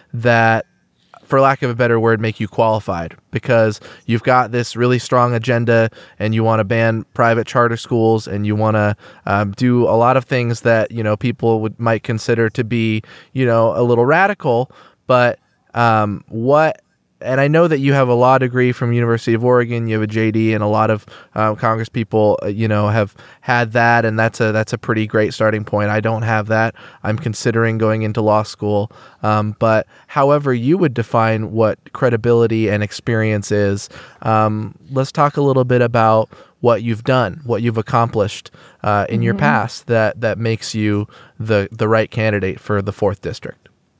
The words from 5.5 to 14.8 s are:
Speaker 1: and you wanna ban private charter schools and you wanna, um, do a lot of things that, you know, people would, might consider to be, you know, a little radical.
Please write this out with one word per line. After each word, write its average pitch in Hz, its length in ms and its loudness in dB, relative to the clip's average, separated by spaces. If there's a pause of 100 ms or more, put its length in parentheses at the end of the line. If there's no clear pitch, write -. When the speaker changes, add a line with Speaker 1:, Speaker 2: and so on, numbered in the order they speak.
Speaker 1:
and 110 160 -4
you 110 80 0
wanna 110 220 2
ban 113 400 0 (100)
private 117 320 2
charter 117 300 0
schools 113 500 0
and 104 200 -6
you 107 100 0
wanna, 107 400 0 (300)
um, 101 260 -2
do 123 320 2
a 107 120 2
lot 120 200 4
of 123 80 -2
things 120 380 -4
that, 113 280 2
you 113 140 -6
know, 107 120 0
people 113 440 -2
would, 107 180 -6
might 113 240 -2
consider 117 480 -2
to 123 140 -4
be, 110 380 -2 (320)
you 131 120 0
know, 113 300 2
a 120 60 2
little 120 240 2
radical. 156 680 0 (340)